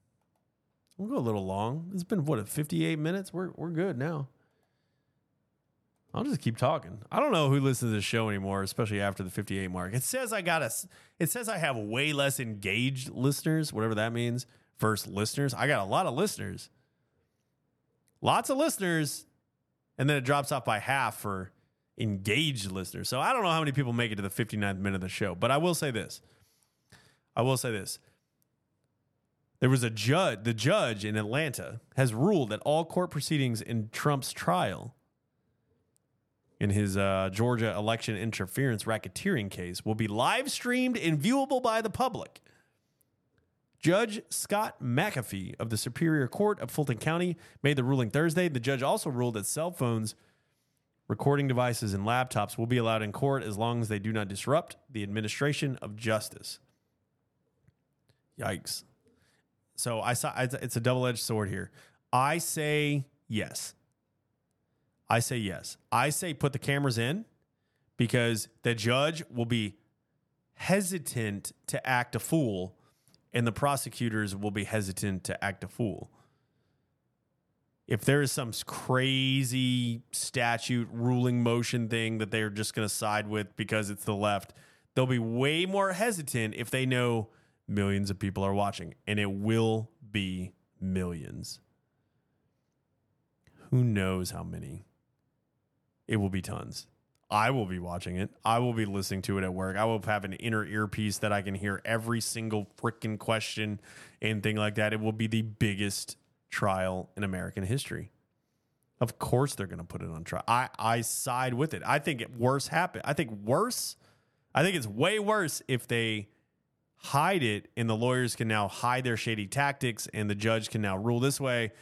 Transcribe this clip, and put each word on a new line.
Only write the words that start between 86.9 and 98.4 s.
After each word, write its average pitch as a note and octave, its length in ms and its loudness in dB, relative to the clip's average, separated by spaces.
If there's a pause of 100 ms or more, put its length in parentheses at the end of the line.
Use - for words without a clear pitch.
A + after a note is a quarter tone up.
millions G2 420 2
of F#2+ 80 -2
people G2 240 -2
are G2 100 2
watching, G2 420 -2 (120)
and G#2 140 2
it G2+ 100 0
will A2 580 2 (220)
be F#2 400 -2 (300)
millions. F2+ 800 -4 (2000)
Who B2+ 140 6
knows F#2+ 480 2
how E2+ 100 -10
many? E2+ 440 -10 (1200)
It A2+ 80 2
will G2 140 2
be F#2 120 -2
tons. - 460 -10 (420)
I G#2+ 200 4
will B2 160 0
be F#2 120 -4
watching F2 380 -6
it. F#2+ 140 -2 (140)